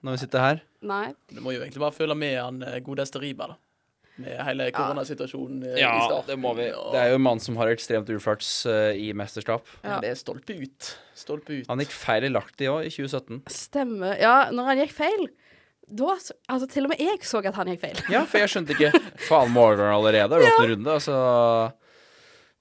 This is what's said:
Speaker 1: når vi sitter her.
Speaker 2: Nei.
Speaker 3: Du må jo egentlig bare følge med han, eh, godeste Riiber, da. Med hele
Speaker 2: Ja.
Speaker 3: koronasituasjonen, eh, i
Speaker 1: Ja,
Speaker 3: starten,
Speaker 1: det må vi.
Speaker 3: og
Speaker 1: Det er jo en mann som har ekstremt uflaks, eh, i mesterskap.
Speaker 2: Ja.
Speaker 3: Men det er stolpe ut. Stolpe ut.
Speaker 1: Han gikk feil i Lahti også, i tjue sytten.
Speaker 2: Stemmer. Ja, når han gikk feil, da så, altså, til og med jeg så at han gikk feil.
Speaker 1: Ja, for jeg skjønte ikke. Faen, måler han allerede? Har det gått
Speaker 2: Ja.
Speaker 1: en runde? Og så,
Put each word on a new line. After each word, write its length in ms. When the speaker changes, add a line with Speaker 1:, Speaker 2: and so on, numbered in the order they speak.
Speaker 1:
når 100
vi 120
sitter 140
her. 220
Speaker 2:
Nei. 320
Speaker 3:
Du 140
må 100
jo 80
egentlig 240
bare 80
følge 260
med 220
han, 240
eh, 160
godeste 400
Riiber, 300
da. 60
Med 260
hele 260
Speaker 2:
Ja. 0
Speaker 3:
koronasituasjonen, 920
eh, 100
i 60
Speaker 1:
Ja, 260
Speaker 3:
starten, 200
Speaker 1:
det 120
må 160
vi. 160
Speaker 3:
og 220
Speaker 1:
Det 80
er 80
jo 60
en 60
mann 180
som 180
har 100
ekstremt 400
uflaks, 580
eh, 300
i 180
mesterskap. 520
Speaker 2:
Ja. 60
Speaker 3:
Men 20
det 100
er 40
stolpe 460
ut. 360
Stolpe 460
ut. 80
Speaker 1:
Han 120
gikk 120
feil 320
i 60
Lahti 380
også, 180
i 40
tjue 200
sytten. 400
Speaker 2:
Stemmer. 720
Ja, 300
når 160
han 120
gikk 160
feil, 340
da 300
så, 140
altså, 200
til 140
og 80
med 80
jeg 240
så 220
at 100
han 120
gikk 140
feil. 180
Speaker 1:
Ja, 160
for 140
jeg 100
skjønte 260
ikke. 160
Faen, 260
måler 320
han 100
allerede? 380
Har 80
det 80
gått 100
Speaker 2:
Ja. 60
Speaker 1:
en 100
runde? 200
Og 60
så, 680